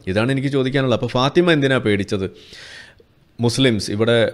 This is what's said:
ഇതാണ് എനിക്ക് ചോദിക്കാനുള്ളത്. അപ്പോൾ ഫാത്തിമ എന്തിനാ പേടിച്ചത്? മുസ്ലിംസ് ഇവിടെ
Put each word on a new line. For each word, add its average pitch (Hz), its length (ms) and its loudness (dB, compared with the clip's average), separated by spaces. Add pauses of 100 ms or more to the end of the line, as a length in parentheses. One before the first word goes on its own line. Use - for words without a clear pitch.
ഇതാണ് 107 260 0
എനിക്ക് 131 160 -2
ചോദിക്കാനുള്ളത്. 131 500 0
അപ്പോൾ 127 80 -4
ഫാത്തിമ 143 460 2
എന്തിനാ 135 260 2
പേടിച്ചത്? 98 520 -2 (1120)
മുസ്ലിംസ് 117 500 0
ഇവിടെ 110 440 2